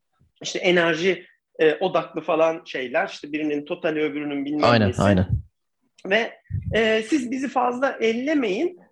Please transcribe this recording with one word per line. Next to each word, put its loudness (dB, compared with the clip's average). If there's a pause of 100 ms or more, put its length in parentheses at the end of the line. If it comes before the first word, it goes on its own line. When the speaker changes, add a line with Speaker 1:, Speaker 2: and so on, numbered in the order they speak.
(420)
Speaker 1:
işte -6
enerji, 2 (320)
e, 6
odaklı -2
falan 0
şeyler. -4
İşte -14
birinin -4
Total, -4
öbürünün -4
bilmem 0
Speaker 2:
Aynen, 6
Speaker 1:
nesi. 0
Speaker 2:
aynen. 4 (800)
Speaker 1:
Ve, 0 (420)
e, 2
"Siz -2
bizi -4
fazla -2
ellemeyin." 0 (140)